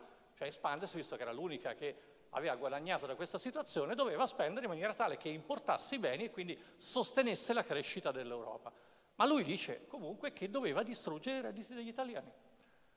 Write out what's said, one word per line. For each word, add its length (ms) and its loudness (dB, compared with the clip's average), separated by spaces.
cioè 120 -4
espandersi, 480 -2
visto 200 -6
che 80 -4
era 100 -2
l'unica 400 -2
che 240 -4
aveva 260 0
guadagnato 520 0
da 80 -2
questa 240 -4
situazione, 560 0
doveva 320 4
spendere 400 0
in 40 -2
maniera 220 0
tale 240 2
che 120 -4
importasse 640 0
i 40 0
beni 260 2
e 40 -2
quindi 280 -6
sostenesse 760 2
la 120 6
crescita 480 0
dell'Europa. 600 -4
Ma 60 8
lui 180 8
dice 440 -2
comunque 440 -6
che 160 -4
doveva 360 2
distruggere 560 -2
i 20 -4
redditi 320 -6
degli 140 -8
italiani. 440 -4